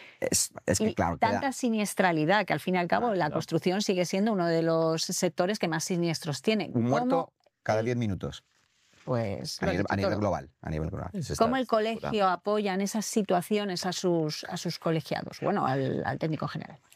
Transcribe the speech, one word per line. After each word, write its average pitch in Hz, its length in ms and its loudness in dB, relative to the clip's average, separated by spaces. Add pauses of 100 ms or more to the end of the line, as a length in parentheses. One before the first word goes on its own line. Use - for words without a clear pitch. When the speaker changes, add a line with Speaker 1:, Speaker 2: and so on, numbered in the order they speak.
(220)
Speaker 1:
Es, - 320 0 (120)
es 95 120 4
que, 214 140 2
Speaker 2:
y - 40 -8
Speaker 1:
claro, 87 220 2
queda 226 140 4
Speaker 2:
tanta 269 200 0
siniestralidad, 190 920 2
que - 80 0
al 151 80 -2
fin 185 140 0
y - 20 2
al 175 100 0
cabo 202 200 2
Speaker 3:
Ah, - 20 2
Speaker 2:
la 208 60 0 (100)
Speaker 3:
claro. 151 80 -2
Speaker 2:
construcción 180 480 0
sigue 180 240 2
siendo 196 260 0
uno 185 160 2
de 165 160 4
los 165 400 2
sectores 180 560 0
que 185 80 0
más 160 160 -2
siniestros 170 580 -2
tiene. 220 320 0
Speaker 1:
Un 120 120 2
muerto 233 240 2
Speaker 2:
¿Cómo - 240 0 (300)
Speaker 1:
cada 107 180 2
Speaker 2:
el 113 60 0
Speaker 1:
diez 123 100 0
minutos. 98 480 -4 (580)
Speaker 2:
Pues 113 580 -4
Speaker 1:
A - 40 -2
Speaker 2:
lo 202 40 2
ha 185 40 0
Speaker 1:
nivel, 185 100 2
Speaker 2:
dicho - 100 -2
Speaker 1:
a - 20 0
nivel 196 160 2
Speaker 2:
todo. 101 80 -2
Speaker 1:
global, 85 300 0 (120)
a - 80 -8
nivel 80 200 -2
global. 73 240 -8
Speaker 3:
Eso 175 200 -6
está 226 120 2
Speaker 2:
¿Cómo 240 100 0
el 262 60 0
Speaker 3:
estructurado. 226 380 0
Speaker 2:
colegio 214 280 0
apoya 202 460 0
en 190 80 0
esas 202 240 -2
situaciones 196 800 0
a 180 80 -2
sus, 165 520 0
a 180 120 -8
sus - 220 -6
colegiados? - 600 -4
Bueno, 156 240 0
al, 131 400 0
al 135 140 -4
técnico 156 300 -2
general. - 280 -10 (180)